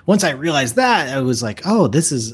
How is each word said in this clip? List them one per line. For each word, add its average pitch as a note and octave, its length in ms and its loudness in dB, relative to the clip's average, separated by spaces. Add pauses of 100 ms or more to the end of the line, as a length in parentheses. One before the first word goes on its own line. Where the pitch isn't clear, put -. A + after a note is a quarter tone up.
once G3 160 2
I E3+ 80 0
realized C3+ 460 -2
that, A#3 320 2
I C3+ 120 -4
was B2 220 -2
like, G#2+ 220 -8
"Oh, G3 240 4
this D3+ 240 0
is, A#2 220 -4